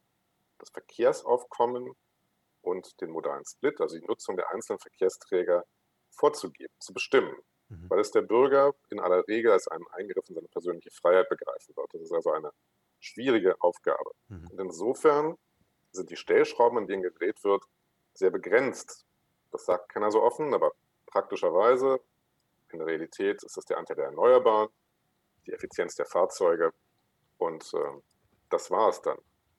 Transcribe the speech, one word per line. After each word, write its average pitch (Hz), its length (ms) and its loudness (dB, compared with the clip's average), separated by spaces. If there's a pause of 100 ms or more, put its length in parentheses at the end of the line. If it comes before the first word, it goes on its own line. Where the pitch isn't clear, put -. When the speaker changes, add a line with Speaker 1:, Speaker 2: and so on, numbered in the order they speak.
(580)
Speaker 1:
das - 120 -20
Verkehrsaufkommen 123 1200 -2 (680)
und 90 400 -8
den 82 100 -8
modalen 71 340 -6
Split, - 340 -6
also 80 200 -4
die 82 60 -18
Nutzung 101 320 -6
der - 120 -4
einzelnen 101 300 -6
Verkehrsträger 90 840 -2 (440)
vorzugeben, - 720 -4
zu - 140 -18
bestimmen, - 420 0 (320)
Speaker 2:
Mhm. 87 220 -18
Speaker 1:
weil 92 100 2
es 104 120 -2
der 104 120 2
Bürger 139 500 4 (160)
in 107 100 -10
aller 90 280 2
Regel 113 240 2
als 92 160 4
einen 80 240 -10
Eingriff 95 380 -6
in 90 60 -16
seine 82 120 -12
persönliche 85 420 -8
Freiheit 90 400 4
begreifen - 460 -8
wird. 69 180 -10
Das 82 80 -12
ist 82 100 -12
also 82 200 0
eine 76 200 -6 (480)
schwierige 110 640 0
Aufgabe. - 500 -2 (180)
Speaker 2:
Mhm. 87 200 -16
Speaker 1:
Und 92 100 -14
insofern 143 800 0 (540)
sind 85 180 -12
die 85 80 -12
Stellschrauben, 120 640 2
an 95 80 -6
denen 95 160 -4
gedreht 90 400 -4
wird, 101 200 2 (500)
sehr 92 180 2
begrenzt. 104 760 -2 (460)
Das - 140 -12
sagt 90 240 -2
keiner 104 220 -2
so 107 100 4
offen, 127 320 0
aber 80 200 0 (320)
praktischerweise, 110 960 2 (680)
in 85 100 -14
der 80 80 -6
Realität 82 560 -4
ist - 120 -18
das 92 100 -12
der 80 120 -4
Anteil 82 180 -10
der 69 100 -4
Erneuerbaren, 107 640 4 (760)
die - 80 -12
Effizienz - 420 -6
der 73 100 -4
Fahrzeuge 85 680 0 (640)
und, 82 360 -6
äh, 71 280 -6 (480)
das - 200 -4
war 98 200 4
es 78 120 -4
dann - 160 -4 (420)